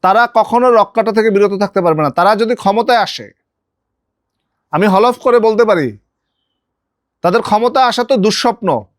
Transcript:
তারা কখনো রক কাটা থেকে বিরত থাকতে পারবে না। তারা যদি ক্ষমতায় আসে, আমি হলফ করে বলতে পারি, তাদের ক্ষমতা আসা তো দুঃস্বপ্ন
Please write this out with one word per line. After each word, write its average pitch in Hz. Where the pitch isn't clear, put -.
তারা 214
কখনো 233
রক 214
কাটা 226
থেকে 220
বিরত 196
থাকতে 202
পারবে 160
না। 147
তারা 185
যদি 220
ক্ষমতায় 233
আসে, 123
আমি 180
হলফ 214
করে 240
বলতে 220
পারি, 147
তাদের 180
ক্ষমতা 240
আসা 247
তো 247
দুঃস্বপ্ন 190